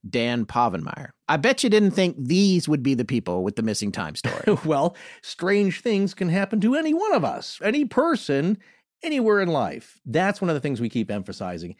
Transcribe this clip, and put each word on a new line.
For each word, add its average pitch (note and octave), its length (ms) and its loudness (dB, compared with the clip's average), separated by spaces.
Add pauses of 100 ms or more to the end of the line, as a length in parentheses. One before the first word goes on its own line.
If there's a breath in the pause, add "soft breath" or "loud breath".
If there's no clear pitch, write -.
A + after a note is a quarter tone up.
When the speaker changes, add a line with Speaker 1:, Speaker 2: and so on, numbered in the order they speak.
Speaker 1:
Dan A#2 380 0
Povenmire. A#2 680 -2 (180)
I D3+ 80 2
bet B3+ 260 2
you B3 60 4
didn't G#3 220 6
think F#3 280 0
these F3 480 4
would C#3+ 160 2
be C3+ 100 2
the A#2+ 120 0
people F#2 400 -2
with G#2 100 -2
the A2+ 80 -2
missing G#2 300 -2
time D#2 240 -6
story. - 260 -6 (180)
Speaker 2:
<laughs> - 40 -12
Well, D#3 320 0 (240 loud breath)
strange G3 580 0
things G3 340 0
can F3+ 140 -2
happen G3 320 0
to A#3 160 2
any D#4 180 0
one G4 200 0
of G3 100 2
us, - 400 -6
any C4 220 0
person, G#3 720 0 (440 soft breath)
anywhere A#3 380 2
in F#3+ 80 2
life. A#2 580 -4
That's F#3 360 0
one F3+ 80 0
of D#3+ 60 2
the C#3 40 -2
things B2+ 220 -2
we A#2 80 -2
keep A2+ 200 -2
emphasizing. F#2 720 -8